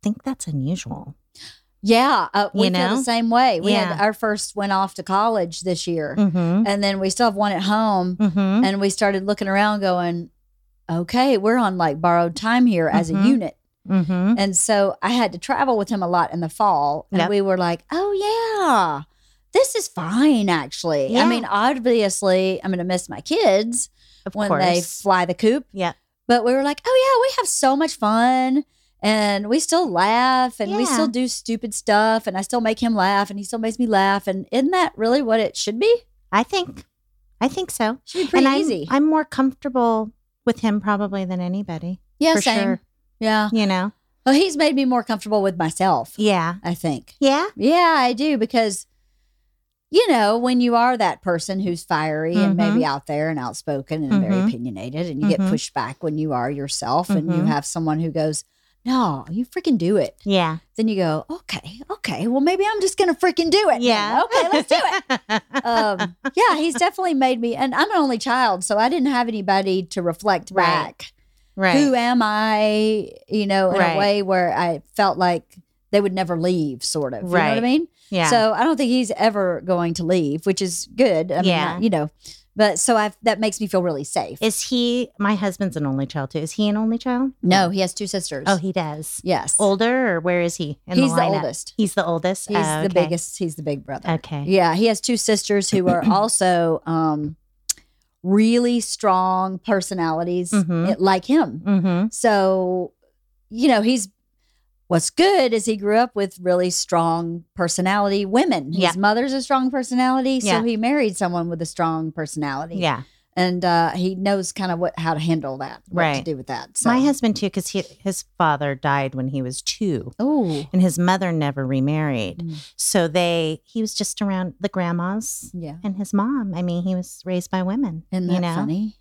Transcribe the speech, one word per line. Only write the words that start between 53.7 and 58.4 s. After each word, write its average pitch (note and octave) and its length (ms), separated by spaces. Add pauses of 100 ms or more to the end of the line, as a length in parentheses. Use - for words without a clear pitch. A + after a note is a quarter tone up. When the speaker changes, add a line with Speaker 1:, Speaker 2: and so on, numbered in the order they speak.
Speaker 2:
and G3 160
very F#3 140
Speaker 1:
Mm-hmm. F#3+ 140
Speaker 2:
opinionated, B2 580
and D3 160
you G#3 60
get G3 120
Speaker 1:
Mm-hmm. F#3+ 100
Speaker 2:
pushed - 240
back B2 280
when D#3 160
you D#3 140
are B2 180
yourself, C#3+ 580
and E3+ 220
you E3+ 80
Speaker 1:
Mm-hmm. - 80
Speaker 2:
have D3 180
someone D#3+ 360
who E3 100
goes, D#3 340 (400)